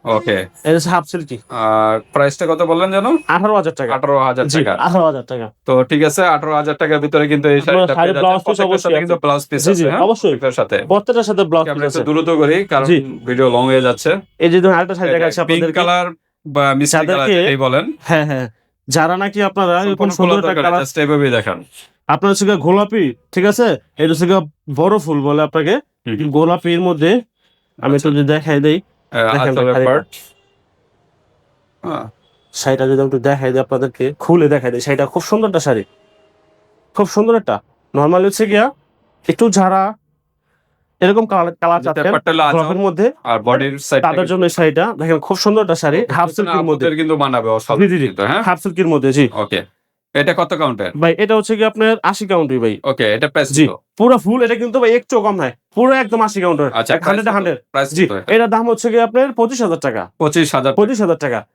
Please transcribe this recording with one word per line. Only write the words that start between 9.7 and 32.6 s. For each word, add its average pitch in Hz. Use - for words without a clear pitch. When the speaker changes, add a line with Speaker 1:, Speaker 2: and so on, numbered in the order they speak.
Speaker 2:
জি, 170
Speaker 1:
আছে, 143
হ্যাঁ? 175
Speaker 2:
অবশ্যই। 220
Speaker 1:
প্রত্যেকটার 165
সাথে। 107
Speaker 2:
প্রত্যেকটার 214
সাথে 196
ব্লাউজ 160
Speaker 1:
ওকে, 147
Speaker 2:
পিস 143
Speaker 1:
আমরা 143
একটু 147
Speaker 2:
আছে। 147
Speaker 1:
দ্রুত 160
করি, 151
কারণ 135
Speaker 2:
জি। 175
Speaker 1:
ভিডিও 127
লং 123
হয়ে 131
যাচ্ছে। -
Speaker 2:
এই 170
যে 180
দেখুন, 190
আরেকটা 180
শাড়ি 180
Speaker 1:
এই 170
যে 170
Speaker 2:
দেখাচ্ছি 165
Speaker 1:
পিঙ্ক 160
Speaker 2:
আপনাদেরকে। 165
Speaker 1:
কালার 175
বা 143
মিষ্টি 147
কালার, 156
Speaker 2:
যাদেরকে 196
Speaker 1:
যেটাই 143
বলেন। 131
Speaker 2:
হ্যাঁ, 156
হ্যাঁ। 127
যারা 160
নাকি 202
আপনারা 190
এরকম 196
Speaker 1:
সম্পূর্ণ 196
Speaker 2:
সুন্দর 180
Speaker 1:
খোলা 202
Speaker 2:
একটা 185
Speaker 1:
দরকার, 160
Speaker 2:
কালার 175
Speaker 1:
just -
এভাবেই 143
দেখান। 95
Speaker 2:
আপনার 165
হচ্ছে 196
গিয়ে 196
গোলাপি, 202
ঠিক 185
আছে? 240
এটা 160
হচ্ছে 165
গিয়ে 190
বড় 196
ফুল 151
বলে 147
আপনাকে। 160
Speaker 1:
হুম। 131
Speaker 2:
গোলাপির 170
মধ্যে 165
আমি 139
Speaker 1:
আচ্ছা। 143
Speaker 2:
একটু -
যদি 143
দেখাই 151
দেই, 156
দেখেন 117
Speaker 1:
আঁচলের 127
Speaker 2:
শাড়িটা। 127
Speaker 1:
পার্ট। 156
হ্যাঁ। 143
Speaker 2:
শাড়িটা 131